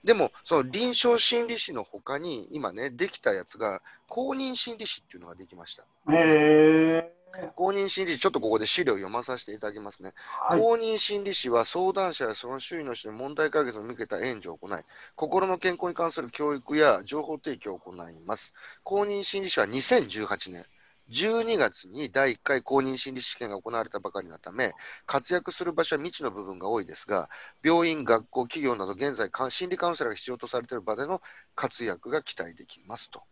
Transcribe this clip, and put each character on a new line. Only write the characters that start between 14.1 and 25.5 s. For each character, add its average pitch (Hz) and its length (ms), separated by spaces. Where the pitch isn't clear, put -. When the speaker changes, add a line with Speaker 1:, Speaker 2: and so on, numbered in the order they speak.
Speaker 1:
援 117 180
助 90 120
を 82 100
行 92 100
い、 95 100
心 175 320
の 185 100
健 180 180
康 180 120
に 175 80
関 165 180
す 165 80
る 123 100
教 147 240
育 143 220
や 127 280
情 139 180
報 151 160
提 131 180
供 98 180
を 87 40
行 90 160
い 80 160
ま 107 100
す。 - 160
公 202 200
認 202 220
心 196 200
理 180 60
士 139 100
は 101 60
二 120 140
千 175 280
十 104 180
八 95 240
年 87 140
十 214 340
二 226 140
月 107 320
に 123 220
第 135 220
一 - 100
回 131 180
公 135 160
認 131 220
心 131 160
理 127 80
士 - 80
試 - 80
験 113 120
が 101 80
行 110 120
わ 117 120
れ 107 60
た 104 100
ば 95 140
か 98 80
り 90 80
な 82 100
た 90 140
め、 110 200
活 139 260
躍 180 200